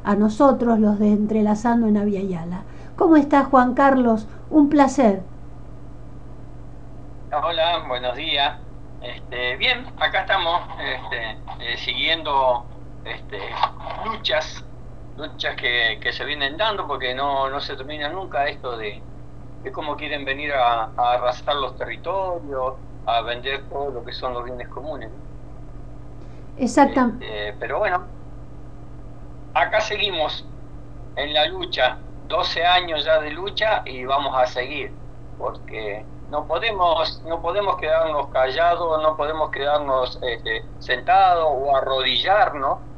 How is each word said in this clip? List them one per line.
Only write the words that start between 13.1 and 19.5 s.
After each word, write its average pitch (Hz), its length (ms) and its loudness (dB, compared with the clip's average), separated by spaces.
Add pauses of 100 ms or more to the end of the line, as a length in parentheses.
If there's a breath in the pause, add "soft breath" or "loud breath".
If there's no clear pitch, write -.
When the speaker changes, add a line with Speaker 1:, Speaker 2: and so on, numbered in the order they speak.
Speaker 2:
luchas, - 580 -4 (540)
luchas 151 380 -6
que, 120 460 0
que 120 100 -2
se 123 140 -4
vienen 143 320 -4
dando, 202 300 0
porque 131 260 -2
no, 135 360 0
no 139 100 -4
se 139 160 -6
termina 147 340 -6
nunca 156 380 -2
esto 139 300 -6
de, 104 260 -8 (580)